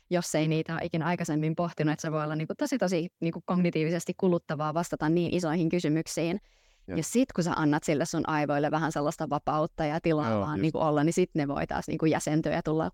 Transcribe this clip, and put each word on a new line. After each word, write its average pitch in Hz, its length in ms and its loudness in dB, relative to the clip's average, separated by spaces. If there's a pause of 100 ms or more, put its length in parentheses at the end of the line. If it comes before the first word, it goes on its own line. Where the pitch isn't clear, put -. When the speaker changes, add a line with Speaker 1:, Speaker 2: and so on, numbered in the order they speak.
Speaker 1:
jos 170 260 0
ei 156 120 2
niitä 160 260 0
ole 165 100 -4
ikinä 165 220 -2
aikaisemmin 160 500 0
pohtinut, 156 380 0
että - 80 -8
se 160 100 -6
voi 151 120 -2
olla 151 120 -4
niinku 156 220 -4
tosi, 294 200 -2
tosi 180 320 0 (100)
niinku 165 260 -4
kognitiivisesti 175 720 0
kuluttavaa 156 560 0
vastata 160 360 0
niin 170 240 2
isoihin 165 360 2
kysymyksiin. 165 720 0 (480)
Speaker 2:
Joo. 170 100 -6
Speaker 1:
Ja 160 60 0
sit 254 280 2
kun 175 120 0
sä 165 120 0
annat 151 280 2
sille 156 220 0
sun - 240 -2
aivoille 147 420 0
vähän 156 200 0
sellaista 151 380 -2
vapautta 151 560 0
ja 151 160 -2
tilaa 151 280 2
Speaker 2:
Joo, 107 120 2
Speaker 1:
vaan 151 160 -2
Speaker 2:
just. 98 40 0
Speaker 1:
niinku 156 180 0
olla, 147 240 2
niin 165 100 4
sit 180 200 2
ne 147 140 0
voi 147 200 -2
taas - 200 -4
niinku - 180 -2
jäsentyä 156 480 2
ja 165 100 0
tulla 160 300 0